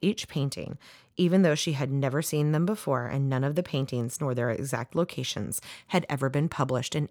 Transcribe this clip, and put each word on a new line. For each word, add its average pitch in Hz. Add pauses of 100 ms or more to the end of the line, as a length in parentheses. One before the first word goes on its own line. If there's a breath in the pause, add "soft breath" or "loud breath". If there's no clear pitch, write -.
each 196
painting, 139 (400 loud breath)
even 180
though 156
she 151
had 135
never 139
seen 151
them 156
before 135
and 135
none 131
of 143
the 175
paintings 127
nor 135
their 120
exact 123
locations - (280 loud breath)
had 180
ever 135
been 143
published 131
in 147